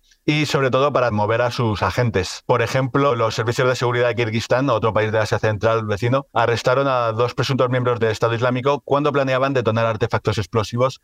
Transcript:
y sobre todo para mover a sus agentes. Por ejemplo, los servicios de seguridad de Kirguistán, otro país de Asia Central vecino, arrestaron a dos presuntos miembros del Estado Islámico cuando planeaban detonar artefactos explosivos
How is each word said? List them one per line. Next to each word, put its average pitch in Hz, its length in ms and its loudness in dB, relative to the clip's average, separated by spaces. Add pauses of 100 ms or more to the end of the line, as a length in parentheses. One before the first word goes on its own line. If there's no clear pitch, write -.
(240)
y 151 220 0
sobre 135 240 0
todo 131 220 2
para 123 180 2
mover 107 320 0
a 123 80 0
sus 113 320 -2
agentes. 101 640 -2
Por 120 160 2
ejemplo, 131 540 0
los 113 180 0
servicios 123 340 0
de 127 60 2
seguridad 120 320 0
de 120 80 0
Kirguistán, 120 560 0
otro 113 240 0
país 107 180 0
de 110 60 0
Asia 107 220 0
Central 113 440 0
vecino, 120 480 -2
arrestaron 120 540 2
a 120 260 0
dos 117 220 -2
presuntos 127 340 0
miembros 123 300 0
del 110 140 2
Estado 113 220 0
Islámico 127 460 0
cuando 143 320 0
planeaban 135 400 0
detonar 113 320 0
artefactos 110 540 -2
explosivos 117 640 -2